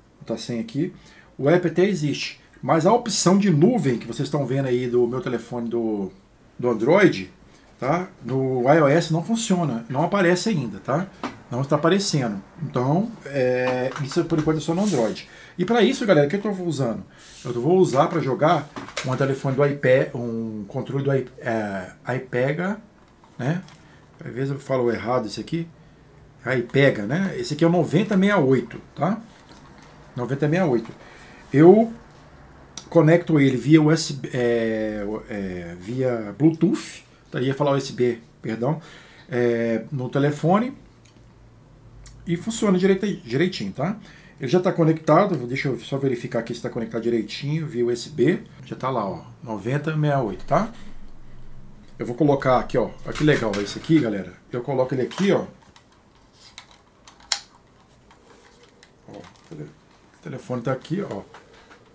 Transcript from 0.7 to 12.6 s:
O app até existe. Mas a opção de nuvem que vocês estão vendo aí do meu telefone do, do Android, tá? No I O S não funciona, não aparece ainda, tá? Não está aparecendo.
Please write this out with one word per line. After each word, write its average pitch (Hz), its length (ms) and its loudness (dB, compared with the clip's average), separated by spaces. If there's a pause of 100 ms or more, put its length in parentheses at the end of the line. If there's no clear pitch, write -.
O 135 120 2
app 170 180 4
até 160 160 2
existe. 151 580 -2 (200)
Mas 151 240 2
a 208 80 6
opção 202 440 2
de 202 120 4
nuvem 156 480 4
que 110 100 -10
vocês 117 180 -6
estão 143 200 -2
vendo 135 220 -2
aí 123 200 0
do 120 180 4
meu 123 140 -2
telefone 117 480 -6
do, 110 460 -2 (440)
do 123 120 -2
Android, 120 600 4 (480)
tá? 170 300 -2 (160)
No 131 400 -2 (100)
I 165 60 6
O 147 80 6
S 165 240 2
não 160 100 0
funciona, 170 680 -2
não 131 120 -2
aparece 180 460 2
ainda, 120 320 -2
tá? 160 280 -2 (440)
Não 117 80 -4
está 139 160 0
aparecendo. 151 680 0 (200)